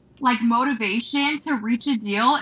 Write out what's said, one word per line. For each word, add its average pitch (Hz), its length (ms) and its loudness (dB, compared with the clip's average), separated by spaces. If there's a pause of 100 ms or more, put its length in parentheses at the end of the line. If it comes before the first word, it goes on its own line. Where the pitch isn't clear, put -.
(200)
like, 247 220 2
motivation 240 960 0
to 294 160 -4
reach 226 320 -2
a 262 100 2
deal, 208 440 0